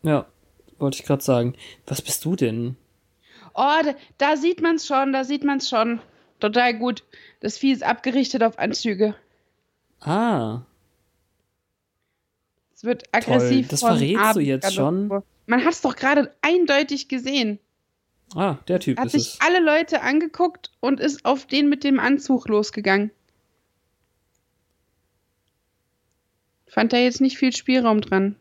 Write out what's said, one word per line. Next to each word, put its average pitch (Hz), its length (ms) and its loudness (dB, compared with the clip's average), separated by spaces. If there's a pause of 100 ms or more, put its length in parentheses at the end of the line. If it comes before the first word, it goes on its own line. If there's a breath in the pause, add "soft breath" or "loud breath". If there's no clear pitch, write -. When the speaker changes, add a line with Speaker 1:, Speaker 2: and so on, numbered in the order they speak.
Speaker 1:
Ja, 151 220 0 (540)
wollte 139 200 -2
ich - 60 -18
grad 139 160 0
sagen. 120 340 0 (300 loud breath)
Was - 160 -8
bist - 240 -8
du 175 100 0
denn? 120 400 -2 (800 soft breath)
Speaker 2:
Oh, 294 300 2
da, 294 100 -2 (240 loud breath)
da 294 200 2
sieht 330 240 0
man's 330 240 0
schon, 269 280 0
da 269 100 0
sieht 285 200 -4
man's 277 260 0
schon. 233 320 0 (380 soft breath)
Total 233 380 2
gut. 226 260 -4 (360 loud breath)
Das - 180 -6
Vieh 269 140 2
ist 254 120 -2
abgerichtet 247 600 0
auf 226 160 0
Anzüge. 214 560 -2 (840)
Speaker 1:
Ah. 147 640 -2 (2250)
Speaker 2:
Es - 80 -20
wird 240 200 -4
Speaker 1:
Toll. - 180 -2
Speaker 2:
aggressiv 247 460 2
Speaker 1:
Das - 140 -4
Speaker 2:
von 233 160 4
Speaker 1:
verrätst 151 180 2
du 196 60 2
Speaker 2:
Abend 208 260 4
Speaker 1:
jetzt 135 160 -2
Speaker 2:
gerade 196 120 -2
Speaker 1:
schon? 180 320 0
Speaker 2:
vor. 196 160 -4 (220)
Man 247 200 0
hat's 330 160 0
doch 254 140 -2
gerade 285 460 0
eindeutig 294 680 0
gesehen. 254 500 -4 (760)
Speaker 1:
Ah, 170 220 -2 (120)
der 180 120 0
Typ 135 180 -2
Speaker 2:
Hat 247 100 -2
Speaker 1:
ist - 40 -6
Speaker 2:
sich - 220 -2
Speaker 1:
es. - 80 -18
Speaker 2:
alle 349 180 4
Leute 320 420 0
angeguckt 320 800 -2
und 277 200 -2
ist 285 260 -4
auf 269 200 0
den 285 240 0
mit 285 140 -2
dem 269 160 2
Anzug 269 480 0
losgegangen. 208 640 0 (3500)
Fand 220 260 0
da 247 40 2
jetzt 247 240 2
nicht 262 160 0
viel 254 160 0
Spielraum 240 460 2
dran. 196 420 0